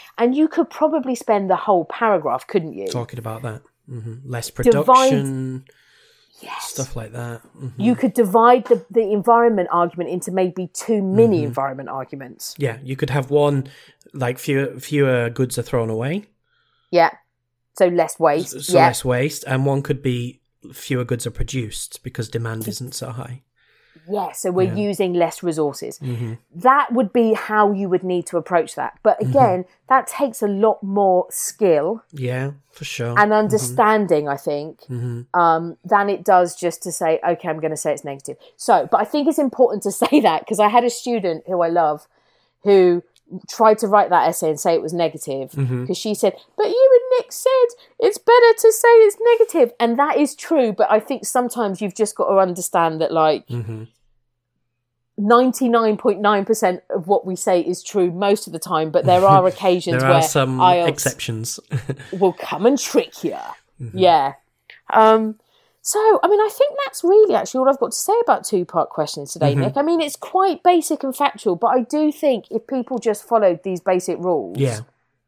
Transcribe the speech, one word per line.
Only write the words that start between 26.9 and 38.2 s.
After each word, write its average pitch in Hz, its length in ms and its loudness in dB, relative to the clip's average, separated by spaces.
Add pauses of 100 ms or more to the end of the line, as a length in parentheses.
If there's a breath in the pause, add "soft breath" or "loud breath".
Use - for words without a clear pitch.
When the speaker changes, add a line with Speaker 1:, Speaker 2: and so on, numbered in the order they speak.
Speaker 1:
would 226 180 0
be 226 220 2
how 208 400 0
you 196 160 -4
would 180 160 0
need 180 220 -2
to 175 100 -6
approach 165 380 -2
that. 135 280 -8
But 214 160 2
Speaker 2:
Mm-hmm. 127 120 -2
Speaker 1:
again, 185 340 2 (240 soft breath)
that 262 180 2
takes 262 340 -4
a 208 60 -2
lot 208 340 0
more 196 480 2
skill 180 760 -2 (100)
Speaker 2:
Yeah, 131 380 -6 (200)
for - 140 -18
sure. 120 240 -8
Speaker 1:
and 120 80 -2
Speaker 2:
Mm-hmm. 208 160 4
Speaker 1:
understanding, 202 960 0
I 139 80 -4
think, 151 520 -8
Speaker 2:
Mm-hmm. 123 480 -8
Speaker 1:
um, 170 460 2
than 202 260 0
it 185 140 -4
does 180 320 4
just 170 280 -6
to 175 100 -8
say, 160 340 0
"Okay, 170 220 -4
I'm 156 100 -6
gonna 156 160 -2
say 151 160 -4
it's 147 140 -6
negative." 139 320 -12 (180 soft breath)